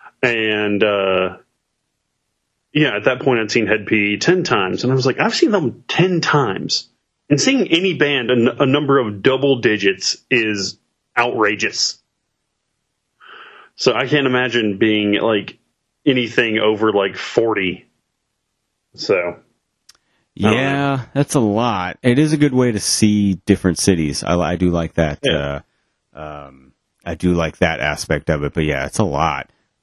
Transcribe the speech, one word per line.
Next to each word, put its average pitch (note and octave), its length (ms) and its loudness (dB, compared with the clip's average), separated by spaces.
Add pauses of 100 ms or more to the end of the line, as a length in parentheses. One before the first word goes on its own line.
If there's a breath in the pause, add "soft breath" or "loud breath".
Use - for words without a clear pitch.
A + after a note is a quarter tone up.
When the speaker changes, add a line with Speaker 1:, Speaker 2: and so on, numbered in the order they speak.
(220 loud breath)
Speaker 1:
And, G#2+ 600 0
uh, F#2+ 540 0 (1300)
yeah, D3 240 2
at G#2 80 -4
that C3 160 0
point B2 200 2
I'd G#2+ 100 -2
seen A2+ 160 0
Hed G#2 200 0
P G#2 280 0
E - 40 -4
ten F3 260 2
times. G2 400 -2
And B2+ 80 0
I - 20 2
was C3 120 0
like, B2 120 -2
"I've A3+ 160 0
seen D#4 160 2
them D#3+ 380 -2
ten F3 320 2
times." - 680 -2 (420)
And C#3 120 2
seeing C4 280 0
any F3 260 2
band C3+ 360 0
a, B2+ 40 4
n-, A#2+ 240 2
a C#3+ 80 2
number C#3 320 2
of G#2 240 -4
double C3+ 380 2
digits G2+ 560 0 (160)
is G#2+ 460 -2 (380)
outrageous. A2 800 -2 (1800 loud breath)
So B2 180 2
I B2+ 140 -2
can't C#3+ 180 2
imagine A#2+ 520 0
being, G#2+ 360 2
like, G#2 420 -2 (480)
anything A#2 540 0
over, G#2+ 340 0
like, G2 240 0
forty. G2+ 680 -2 (1080)
So. - 200 -2
I F2+ 80 0 (1200)
don't G#2+ 80 4
know. - 20 -
Speaker 2:
Yeah, C#3 520 -2 (100)
that's C#3+ 220 0
a C#3 40 2
lot. G#2 640 0
It B2 160 4
is D#3 140 4
a D#3 40 0
good C#3+ 160 2
way B2+ 200 2
to G#2 80 -2
see G#2 540 2 (120)
different F#2 320 2
cities. D#2+ 460 0
I, F2 120 0
I F2 200 0
do F2 140 2
like E2+ 240 -2
that. D2+ 280 -2
Speaker 1:
Yeah. C#2+ 380 -2 (520)
Speaker 2:
Uh, - 60 -20
um, C#2 540 -18 (340)
I F2 80 -8
do F2 180 0
like E2 260 -2
that D#2+ 220 0
aspect D2+ 480 -4
of D#2 140 0
it. C#2+ 120 -4
But D#2+ 100 -2
yeah, C#2 220 -2
it's - 120 -10
a A2 60 2
lot. D2 440 -2 (340)